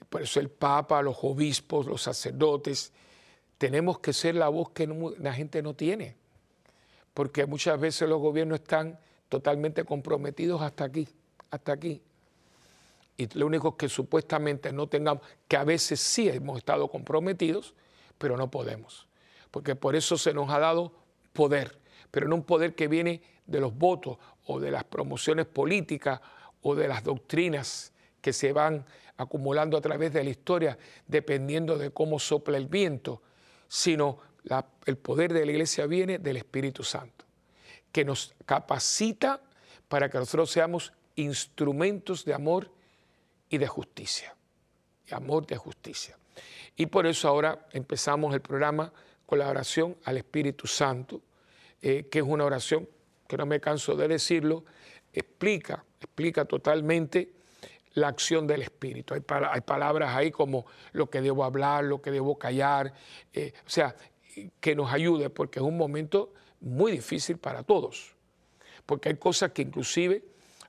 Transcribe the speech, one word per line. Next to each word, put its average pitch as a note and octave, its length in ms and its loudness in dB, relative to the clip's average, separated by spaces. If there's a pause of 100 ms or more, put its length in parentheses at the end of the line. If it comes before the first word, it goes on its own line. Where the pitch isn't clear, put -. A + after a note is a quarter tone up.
(100)
por D3 100 -4
eso C#3+ 200 0
el C#3 100 -4
Papa, D3 500 2
los C#3 220 -2
obispos, C#3+ 640 0
los G#2+ 160 -6
sacerdotes, C3+ 920 -2 (640)
tenemos D3+ 420 2
que D3 120 0
ser E3 220 0
la D#3+ 140 4
voz D#3 220 0
que D#3 180 -2
no, D#3+ 300 -6
la C#3 140 -2
gente D3+ 300 -4
no D3 120 -6
tiene. D#3+ 420 -2 (960)
Porque C#3+ 320 2
muchas D3 320 0
veces D#3 300 2
los D#3 100 4
gobiernos D#3 400 0
están D#3+ 400 -2 (300)
totalmente D3 560 0
comprometidos D3 800 -2
hasta D3 200 -6
aquí, C#3 260 -4 (400)
hasta D3+ 220 -6
aquí. D3 320 -4 (1160)
Y B2 220 -6
lo D3 80 2
único D#3 300 0
que C#3+ 120 -2
supuestamente D3 840 -2
no C#3+ 160 -4
tengamos, D3 340 0 (240)
que D3 100 4
a C#3 60 2
veces D#3 380 2
sí - 280 2
hemos C3 300 -2
estado D3 300 2
comprometidos, F3 880 -2 (420)
pero B2+ 180 -2
no C3 140 -2
podemos. A#2 560 -8 (460)
Porque C#3 240 -4
por C#3 180 0
eso D#3+ 240 2
se D#3+ 160 2
nos C#3+ 160 -2
ha D3 80 2
dado E3 340 2 (400)
poder, C#3+ 460 2 (320)
pero D3 160 -2
no D#3 80 2
un D#3+ 100 -2
poder E3 300 2
que D#3 140 0
viene E3 340 0 (240)
de D3 140 -2
los B2 180 -2
votos E3 400 2 (280)
o - 120 -4
de C#3+ 140 -4
las B2+ 100 -2
promociones C#3+ 640 -2
políticas D3 760 0 (420)
o C#3+ 120 0
de D3 140 2
las A#2 160 -4
doctrinas D3+ 880 -2 (280)
que C3+ 120 0
se C#3 200 0
van D3+ 320 2 (340)
acumulando C#3+ 580 0
a D3 40 0
través D3+ 320 0
de C#3+ 120 2
la C#3 60 -2
historia, D#3+ 460 0 (300)
dependiendo D3 720 0
de C#3+ 120 -4
cómo D#3 280 0
sopla D3 380 0
el C3+ 100 -2
viento, D3+ 560 -2 (460)
sino D3 500 2 (240)
la, C3 240 -2 (180)
el C3+ 140 -2
poder E3 340 0
de D#3+ 140 2
la D3 60 0
iglesia D3+ 340 0
viene F#3 320 0
del C#3 180 -2
Espíritu C3 480 -4
Santo, - 400 -8 (640)
que D3+ 140 2
nos C3+ 300 -4 (100)
capacita A3 960 0 (480)
para C#3 220 2
que C3+ 80 -2
nosotros D#3 320 2
seamos E3+ 420 0 (240)
instrumentos D#3 1080 -2
de D3 80 0
amor D#3+ 360 0 (800)
y D#3 80 0
de C3+ 100 2
justicia, - 680 -8 (720)
de - 60 -8
amor, C#3+ 320 -2
de - 100 -6
justicia. - 640 -14 (580)
Y E3 80 0
por E3+ 220 2
eso E3 220 2
ahora D3+ 440 2
empezamos C#3+ 640 -2
el C3+ 80 -2
programa D3 500 -2 (320)
con D3 140 2
la C#3 100 2
oración D#3+ 560 0
al B2+ 140 -2
Espíritu C#3 480 -4
Santo, C3 560 -2 (580)
eh, C#3 300 0
que D3+ 80 0
es D3+ 80 2
una D3 180 2
oración C#3+ 420 0 (400)
que C3+ 120 -4
no C#3+ 80 -2
me D3 120 2
canso D3 380 0
de D3 100 2
decirlo, D#3+ 600 2 (480)
explica, - 680 -4 (160)
explica D#3 460 -2
totalmente D#3 880 2 (600)
la D3 140 4
acción D#3 380 0
del D3 160 0
Espíritu. B2+ 500 -10
Hay C#3+ 80 -4
pala-, C#3 320 0
hay B2+ 80 -2
palabras C#3+ 560 0
ahí D3+ 140 4
como C3+ 340 0 (280)
lo D#3 180 0
que C3+ 100 -2
debo C3+ 240 2
hablar, C#3 400 0
lo C#3+ 160 -2
que C#3+ 100 -6
debo C#3 280 0
callar, C3+ 560 0 (400)
eh, D3 180 -4 (140)
o - 40 -20
sea, C#3+ 240 2 (680)
que D#3 140 2
nos C#3 160 0
ayude, D3+ 380 2
porque C#3 300 -6
es C3+ 40 -2
un D#3 140 0
momento D#3 560 0 (280)
muy C#3 320 2
difícil - 440 -4
para C3 280 -8
todos, - 500 0 (720)
porque D3 240 0
hay D#3 60 -2
cosas F3+ 360 2
que - 80 -4
inclusive F3 640 0 (440)